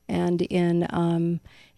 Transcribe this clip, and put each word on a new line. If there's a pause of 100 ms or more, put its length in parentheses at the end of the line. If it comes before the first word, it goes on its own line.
and
in,
um, (380)